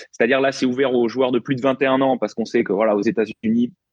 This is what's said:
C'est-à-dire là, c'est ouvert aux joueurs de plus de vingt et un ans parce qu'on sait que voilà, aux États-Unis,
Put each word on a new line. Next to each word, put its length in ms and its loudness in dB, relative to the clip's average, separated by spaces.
C'est-à-dire 300 2
là, 100 2
c'est 140 -4
ouvert 300 0
aux 120 2
joueurs 240 0
de 60 0
plus 180 -2
de 60 -8
vingt 220 0
et 20 2
un 160 2
ans 160 0
parce 160 -4
qu'on 120 -4
sait 180 0
que 100 -2
voilà, 220 2
aux 80 0
États-Unis, 680 -2